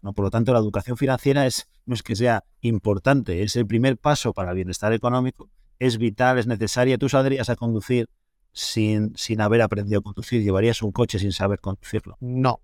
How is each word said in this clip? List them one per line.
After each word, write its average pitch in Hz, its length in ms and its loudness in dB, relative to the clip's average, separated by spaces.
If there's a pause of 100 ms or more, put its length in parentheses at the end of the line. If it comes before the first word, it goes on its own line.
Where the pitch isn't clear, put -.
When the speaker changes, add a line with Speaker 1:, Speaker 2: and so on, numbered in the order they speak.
Speaker 1:
¿no? 101 100 -8
Por 98 140 -2
lo 95 40 -2
tanto, 117 220 2
la 120 60 6
educación 107 400 -2
financiera 135 480 2
es, - 200 -4 (200)
no 127 80 -2
es 117 80 -4
que - 120 -4
sea 113 300 2 (160)
importante, 107 800 0
es 107 140 -2
el 120 100 2
primer 117 300 2
paso 139 380 0
para 92 160 -4
el 90 60 -4
bienestar 92 360 -2
económico, 123 580 -2 (280)
es 123 180 2
vital, 123 420 2
es 110 80 0
necesaria. 120 520 0
¿Tú 135 100 0
saldrías 135 400 2
a 120 80 0
conducir 117 520 -2 (440)
sin, 107 640 -2
sin 110 240 -4
haber 107 220 4
aprendido 104 380 0
a - 20 -4
conducir? 107 400 -4
¿Llevarías 104 400 2
un 104 100 -2
coche 110 260 0
sin 98 140 -2
saber 98 280 -2
conducirlo? - 600 -8
Speaker 2:
No. 127 440 0